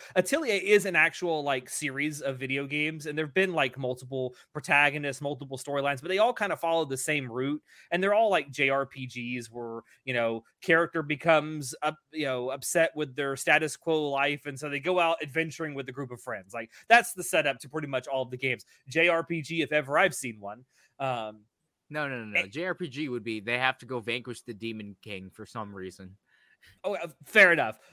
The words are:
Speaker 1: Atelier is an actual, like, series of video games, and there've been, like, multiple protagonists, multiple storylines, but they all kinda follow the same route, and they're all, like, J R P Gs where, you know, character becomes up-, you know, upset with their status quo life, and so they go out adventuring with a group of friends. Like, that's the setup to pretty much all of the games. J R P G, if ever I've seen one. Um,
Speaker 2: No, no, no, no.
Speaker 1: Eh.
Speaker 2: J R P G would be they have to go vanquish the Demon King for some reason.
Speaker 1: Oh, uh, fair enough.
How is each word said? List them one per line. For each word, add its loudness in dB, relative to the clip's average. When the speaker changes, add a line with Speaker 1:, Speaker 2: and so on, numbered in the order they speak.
Speaker 1:
Atelier 2
is 6
an 0
actual, 2
like, -2
series -4
of -2
video -4
games, -4
and -6
there've -4
been, 2
like, 0
multiple -4
protagonists, 0
multiple -6
storylines, -2
but -10
they 0
all 4
kinda -2
follow 2
the -6
same -2
route, -4
and 2
they're 4
all, 6
like, 2
J 2
R 2
P -10
Gs -8
where, -10
you -2
know, 2
character 4
becomes 2
up-, -2
you -4
know, -2
upset 2
with -4
their -2
status 2
quo 0
life, 0
and -8
so -6
they -4
go 0
out 4
adventuring -4
with -8
a -10
group -8
of -14
friends. -10
Like, -8
that's 6
the -8
setup 0
to -16
pretty -6
much -4
all 0
of -8
the -8
games. -4
J 4
R 4
P -4
G, -2
if -2
ever 2
I've 4
seen -8
one. -12
Um, -4
Speaker 2:
No, -4
no, -6
no, -10
no. -2
Speaker 1:
Eh. -4
Speaker 2:
J -6
R -2
P -8
G -6
would -6
be -4
they -4
have 0
to -18
go -6
vanquish -8
the -12
Demon -8
King -12
for -18
some -12
reason. -14
Speaker 1:
Oh, -4
uh, -8
fair 8
enough. 0